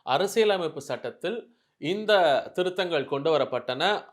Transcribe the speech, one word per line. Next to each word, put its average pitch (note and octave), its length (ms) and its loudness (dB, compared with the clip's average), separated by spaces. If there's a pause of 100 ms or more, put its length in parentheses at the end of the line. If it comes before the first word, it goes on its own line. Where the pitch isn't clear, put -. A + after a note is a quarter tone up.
அரசியலமைப்பு F3+ 760 0
சட்டத்தில் C#3 760 -8 (200)
இந்த F#3+ 680 2 (120)
திருத்தங்கள் F3+ 500 -2
கொண்டு D3 340 0
வரப்பட்டன. C3 760 -2